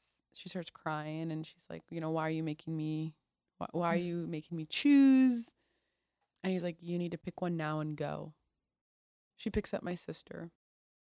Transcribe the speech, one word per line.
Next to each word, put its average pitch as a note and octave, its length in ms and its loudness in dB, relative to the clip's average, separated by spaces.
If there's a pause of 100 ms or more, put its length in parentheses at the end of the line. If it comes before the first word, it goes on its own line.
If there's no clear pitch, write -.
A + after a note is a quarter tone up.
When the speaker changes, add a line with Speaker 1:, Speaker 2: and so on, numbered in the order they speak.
(320)
Speaker 1:
she - 160 -14
starts F3 220 -8
crying, D#3 600 -6
and D#3+ 160 -6
she's - 220 -20
like, E3 220 -12
you E3+ 100 -6
know, D#3+ 100 -4
"Why D#3+ 120 0
are D#3+ 80 -2
you D#3+ 120 -2
making D#3 340 -6
me, D#3 380 -4 (440)
why, - 140 -6
why E3+ 220 0
are E3+ 40 2
Speaker 2:
Mm. F3 80 0
Speaker 1:
you E3+ 200 -4
making E3 300 -8
me D#3 80 -6
choose?" C4 880 6 (880)
And F#3+ 100 0
he's F#3 120 0
like, F3 160 -4
"You F3 180 -2
need F3 140 -2
to E3+ 60 -6
pick - 240 -10
one F3 140 0
now D#3 240 -2
and D3+ 160 -2
go." D3+ 360 -6 (1040)
She - 140 -6
picks - 240 -2
up - 80 -4
my F3+ 120 -4
sister, E3+ 560 -10 (520)